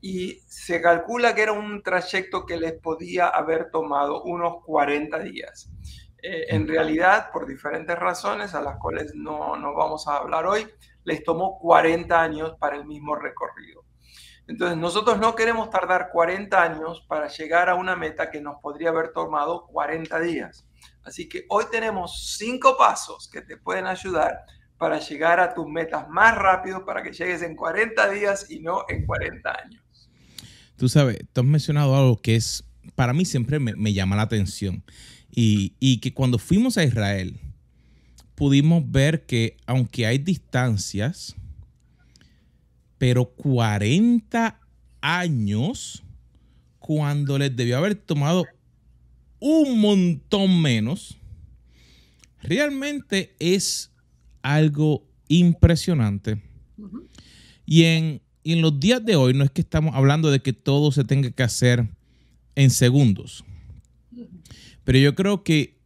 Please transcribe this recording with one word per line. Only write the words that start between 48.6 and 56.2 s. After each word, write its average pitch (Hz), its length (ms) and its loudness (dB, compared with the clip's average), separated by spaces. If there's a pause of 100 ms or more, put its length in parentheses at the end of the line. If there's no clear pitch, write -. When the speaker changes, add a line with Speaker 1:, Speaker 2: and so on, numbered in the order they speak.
Speaker 2:
un 285 400 4
montón 190 840 4
menos, 123 560 0 (1200)
realmente 269 960 -2
es - 520 -2 (500)
algo 151 640 2 (220)
impresionante. 156 1120 2 (360)